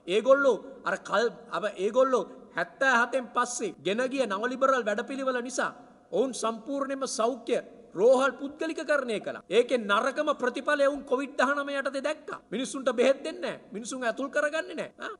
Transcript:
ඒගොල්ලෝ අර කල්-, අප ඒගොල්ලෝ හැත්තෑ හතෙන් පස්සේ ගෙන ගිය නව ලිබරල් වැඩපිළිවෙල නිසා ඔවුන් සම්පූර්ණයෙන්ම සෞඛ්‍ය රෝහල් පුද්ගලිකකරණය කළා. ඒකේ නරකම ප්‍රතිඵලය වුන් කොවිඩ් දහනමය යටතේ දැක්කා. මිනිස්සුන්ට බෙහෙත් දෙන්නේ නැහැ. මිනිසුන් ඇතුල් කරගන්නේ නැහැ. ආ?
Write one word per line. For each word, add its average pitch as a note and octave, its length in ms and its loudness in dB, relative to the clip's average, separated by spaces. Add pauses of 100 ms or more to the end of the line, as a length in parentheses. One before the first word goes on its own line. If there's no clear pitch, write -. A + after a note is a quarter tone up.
ඒගොල්ලෝ A#3+ 500 4 (260)
අර G3 160 -2
කල්-, G#3 380 0 (120)
අප E3+ 160 -4 (100)
ඒගොල්ලෝ A#3 500 2 (260)
හැත්තෑ A#3+ 480 2
හතෙන් A#3+ 300 0
පස්සේ A#3+ 520 -2
ගෙන G3 280 0
ගිය B3+ 180 -2
නව G3+ 200 -2
ලිබරල් C4 380 2
වැඩපිළිවෙල B3 580 -2
නිසා B3 300 -4 (360)
ඔවුන් A#3+ 260 0
සම්පූර්ණයෙන්ම C4+ 720 -4
සෞඛ්‍ය A#3 520 0 (320)
රෝහල් B3+ 420 6
පුද්ගලිකකරණය C#4 880 -2
කළා. A2 240 -8
ඒකේ B3 340 2
නරකම A3+ 560 2
ප්‍රතිඵලය C#4 520 0
වුන් G3 180 0
කොවිඩ් B3+ 320 -2
දහනමය C#4+ 400 0
යටතේ C#4 260 -4
දැක්කා. D4+ 360 -6 (100)
මිනිස්සුන්ට B3+ 420 -4
බෙහෙත් B3 320 4
දෙන්නේ E4 200 -8
නැහැ. G#3+ 180 -6 (100)
මිනිසුන් B3 320 -10
ඇතුල් A#3+ 260 -2
කරගන්නේ D#4 460 -2
නැහැ. F#3+ 220 -8
ආ? - 240 -10